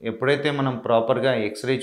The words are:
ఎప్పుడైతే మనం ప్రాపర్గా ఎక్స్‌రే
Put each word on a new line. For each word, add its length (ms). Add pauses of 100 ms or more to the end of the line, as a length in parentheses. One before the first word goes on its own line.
ఎప్పుడైతే 400 (100)
మనం 140 (140)
ప్రాపర్గా 440 (160)
ఎక్స్‌రే 360